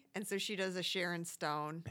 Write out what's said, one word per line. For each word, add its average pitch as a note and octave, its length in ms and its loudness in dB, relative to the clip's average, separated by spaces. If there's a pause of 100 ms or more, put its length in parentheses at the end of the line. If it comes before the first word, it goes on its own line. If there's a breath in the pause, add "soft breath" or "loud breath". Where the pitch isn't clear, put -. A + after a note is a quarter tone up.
(140)
And G3+ 120 -2
so G3+ 120 0
she G#3 180 0
does F#3+ 180 2
a F3+ 80 0
Sharon F3 440 2
Stone. D3+ 640 0